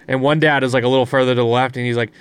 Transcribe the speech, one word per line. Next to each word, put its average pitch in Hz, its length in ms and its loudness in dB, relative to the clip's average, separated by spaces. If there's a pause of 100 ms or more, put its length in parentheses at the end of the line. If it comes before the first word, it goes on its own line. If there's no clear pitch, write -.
And 131 120 -2
one 147 200 0
dad 143 240 2
is, 127 100 -2
like, 127 80 2
a 120 60 0
little 131 180 2
further 131 240 0
to 127 60 0
the 120 80 0
left, 127 320 -2
and 123 100 -6
he's, 120 100 -2
like, 117 140 -4 (100)